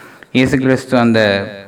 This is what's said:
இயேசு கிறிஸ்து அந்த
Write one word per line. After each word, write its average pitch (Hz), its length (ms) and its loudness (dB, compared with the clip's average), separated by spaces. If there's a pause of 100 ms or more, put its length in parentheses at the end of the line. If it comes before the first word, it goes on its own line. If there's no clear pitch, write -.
(320)
இயேசு 131 260 0
கிறிஸ்து 131 400 -2
அந்த 107 500 2 (200)